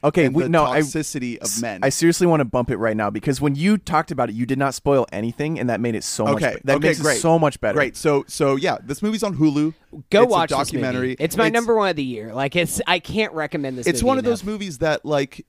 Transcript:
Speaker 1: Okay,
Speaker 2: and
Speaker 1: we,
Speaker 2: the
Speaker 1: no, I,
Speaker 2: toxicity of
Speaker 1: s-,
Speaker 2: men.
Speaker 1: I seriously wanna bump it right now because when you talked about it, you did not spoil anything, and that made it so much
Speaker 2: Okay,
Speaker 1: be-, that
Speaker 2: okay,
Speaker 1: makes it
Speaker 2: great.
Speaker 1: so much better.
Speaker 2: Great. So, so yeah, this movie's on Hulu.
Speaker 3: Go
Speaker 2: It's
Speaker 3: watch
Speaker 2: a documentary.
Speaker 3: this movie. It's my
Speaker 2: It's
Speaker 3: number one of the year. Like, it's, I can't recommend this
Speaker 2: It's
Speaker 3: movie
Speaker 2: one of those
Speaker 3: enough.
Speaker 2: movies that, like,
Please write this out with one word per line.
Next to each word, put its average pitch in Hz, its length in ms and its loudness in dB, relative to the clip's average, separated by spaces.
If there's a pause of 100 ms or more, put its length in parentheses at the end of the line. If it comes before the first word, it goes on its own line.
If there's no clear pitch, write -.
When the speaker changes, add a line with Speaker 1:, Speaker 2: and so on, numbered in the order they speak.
Speaker 1:
Okay, 151 200 4
Speaker 2:
and 123 100 0
Speaker 1:
we, 147 100 2
Speaker 2:
the 131 40 -2
Speaker 1:
no, 165 160 4
I, 131 160 2
Speaker 2:
toxicity 135 560 -4
of - 80 -14
Speaker 1:
s-, 107 160 -4
Speaker 2:
men. 107 220 -6
Speaker 1:
I 135 80 2
seriously 170 360 4
wanna 156 200 4
bump 123 240 -2
it 117 80 0
right 110 180 0
now 104 140 0
because 127 320 -2
when 143 140 0
you 190 200 2
talked 165 340 -2
about 123 200 -2
it, - 40 -8
you 120 120 -4
did 135 120 -2
not 139 160 0
spoil 139 380 2
anything, 117 460 -4
and 120 100 -2
that 110 120 -2
made 120 140 -2
it 101 100 -6
so - 200 -4
much 113 180 2
Speaker 2:
Okay, - 120 -2
Speaker 1:
be-, - 100 -12
that 139 120 2
Speaker 2:
okay, 147 120 2
Speaker 1:
makes 165 120 0
it - 20 -2
Speaker 2:
great. 147 180 2
Speaker 1:
so 165 180 4
much 151 220 2
better. 107 160 0
Speaker 2:
Great. 135 200 0
So, 143 300 0
so 139 300 0
yeah, 143 260 -2
this 143 200 -8
movie's 214 200 -2
on 202 140 -2
Hulu. 151 380 2 (360)
Speaker 3:
Go 208 120 6
Speaker 2:
It's 247 100 6
Speaker 3:
watch 165 180 2
Speaker 2:
a 143 40 0
documentary. 127 540 -2
Speaker 3:
this 127 100 -6
movie. 147 60 0
It's 165 120 -4
my 220 120 4
Speaker 2:
It's 220 40 0
Speaker 3:
number 233 240 2
one 196 140 2
of 165 60 -2
the 143 80 -4
year. 113 280 -8
Like, 135 240 -4
it's, 175 300 0
I 175 140 0
can't 202 340 -2
recommend 147 420 -6
this 123 100 -6
Speaker 2:
It's 170 140 2
Speaker 3:
movie 233 80 2
Speaker 2:
one 262 100 2
of 240 60 -2
those 233 180 0
Speaker 3:
enough. 196 100 -6
Speaker 2:
movies 190 260 -8
that, 156 260 0
like, 143 440 -2